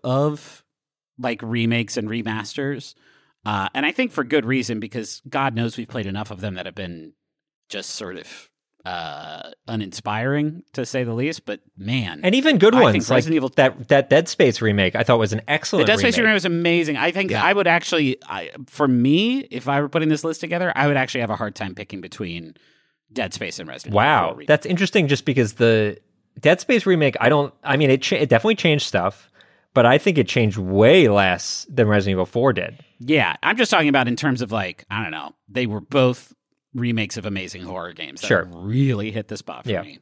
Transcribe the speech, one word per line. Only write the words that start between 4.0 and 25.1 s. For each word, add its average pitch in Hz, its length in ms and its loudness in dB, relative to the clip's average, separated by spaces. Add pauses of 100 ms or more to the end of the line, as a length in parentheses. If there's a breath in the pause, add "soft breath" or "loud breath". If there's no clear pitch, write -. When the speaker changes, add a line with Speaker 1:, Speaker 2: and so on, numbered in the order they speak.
Speaker 1:
for 143 120 -4
good 127 220 0
reason, 120 340 -4
because 107 500 -10
God 135 240 -4
knows 117 240 -4
we've 113 100 -10
played 110 200 -8
enough 104 240 -8
of 95 100 -14
them 101 140 -8
that 90 100 -10
have 90 80 -14
been 87 400 -14 (560)
just 98 220 -10
sort 92 260 -12
of, - 320 -18 (360)
uh, 80 680 -12 (160)
uninspiring, 120 1040 -6
to 127 140 -8
say 127 180 -4
the 117 100 -6
least. 139 320 -6
But 104 140 -10 (180)
man, 98 460 -6
Speaker 2:
And 185 100 2
even 262 240 4
good 202 160 6
Speaker 1:
I 254 80 8
Speaker 2:
ones, 131 120 8
Speaker 1:
think - 160 0
Resident 131 240 2
Speaker 2:
like - 20 4
Speaker 1:
Evil 135 220 0
Speaker 2:
that, 131 320 2
that 139 200 4
Dead 160 200 4
Space 131 320 4
remake, 101 340 2
I 113 80 0
thought 117 160 4
was 104 140 0
an 110 160 -2
excellent 160 360 0
Speaker 1:
The 202 60 4
Dead 220 80 2
Space 247 180 2
Speaker 2:
remake. 233 100 2
Speaker 1:
remake 220 80 6
was 180 100 0
amazing. 170 500 0
I 143 160 0
think 185 200 -2
Speaker 3:
Yeah. 110 120 0
Speaker 1:
I 170 80 4
would 202 160 2
actually, 165 560 2
I, 82 280 -10 (160)
for 147 200 -2
me, 151 520 2 (120)
if 120 160 -10
I 139 140 0
were 143 80 -4
putting 160 180 -2
this 151 160 0
list 160 160 -6
together, 175 340 -4
I 143 140 0
would 143 80 2
actually 131 240 -4
have 117 100 -4
a 107 60 -4
hard 104 200 -8
time 95 200 -10
picking 101 240 -14
between 85 560 -12 (560)
Dead 104 220 -6
Space - 260 -10
and 82 80 -14
Resident 67 240 -12
Evil 101 60 0
Speaker 2:
Wow, 113 300 4
Speaker 1:
four 85 80 -6
remake. - 120 -20
Speaker 2:
that's 147 180 2
interesting. 180 440 0
Just 139 160 0